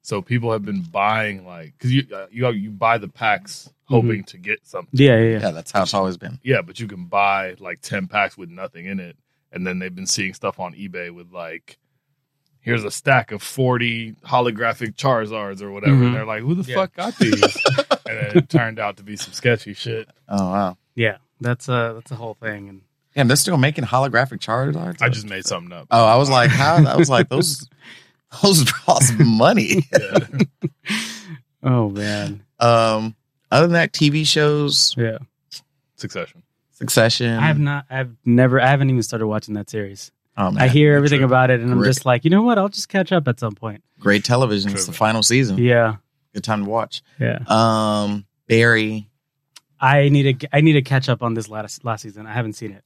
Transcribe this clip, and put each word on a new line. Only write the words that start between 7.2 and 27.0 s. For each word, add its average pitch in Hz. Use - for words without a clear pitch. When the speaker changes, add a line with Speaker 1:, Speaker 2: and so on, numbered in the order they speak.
Speaker 1:
like, 87
ten 98
packs 98
with 90
nothing 87
in 98
it, 87
and 92
then 92
they've 92
been 92
seeing 95
stuff -
on 90
eBay 90
with, 87
like, 85
"Here's 117
a 101
stack 131
of 104
forty 117
holographic 117
Charizards 107
or 101
whatever." 101
Speaker 2:
Mm-hmm. 123
Speaker 1:
And 123
they're 110
like, 110
"Who 151
the 185
Speaker 3:
Yeah. 120
Speaker 1:
fuck 190
got 208
these?" 110
Speaker 3:
<laughs> -
Speaker 1:
And 110
then 107
it 139
turned 113
out 104
to 101
be 101
some -
sketchy 113
shit. 113
Speaker 3:
Oh, 101
wow. 95
Speaker 2:
Yeah, 110
that's 120
a, 117
that's 113
a 135
whole 110
thing. 104
And 98
Speaker 3:
Damn, 135
they're 139
still 180
making 143
holographic 127
Charizards? 135
Speaker 1:
I 123
just 110
made 95
something 87
up. 82
Speaker 3:
Oh, 117
I 110
was 139
like, 123
"How?" 156
I 139
was 156